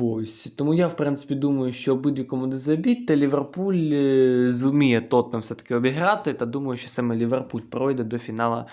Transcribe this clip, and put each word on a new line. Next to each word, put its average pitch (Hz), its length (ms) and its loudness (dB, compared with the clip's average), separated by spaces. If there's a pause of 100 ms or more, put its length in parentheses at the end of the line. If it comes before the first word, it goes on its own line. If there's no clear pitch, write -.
ось. 110 560 -4
Тому 147 160 0
я, 170 140 2
в 165 80 -6
принципі, 143 400 -2
думаю, 135 380 0
що 135 200 0
обидві 135 300 0
команди 131 340 -4
заб'ють, 160 500 0
та 160 80 4
Ліверпуль, 151 800 0
е, 131 580 4
зуміє 131 500 4
Тоттенем 120 400 0
все-таки - 340 -6
обіграти, 151 580 0
та 123 120 -4
думаю, 127 320 -4
що - 120 -12
саме 120 260 -2
Ліверпуль 120 460 -2
пройде 127 420 -2
до 113 140 -6
фіналу 117 560 -4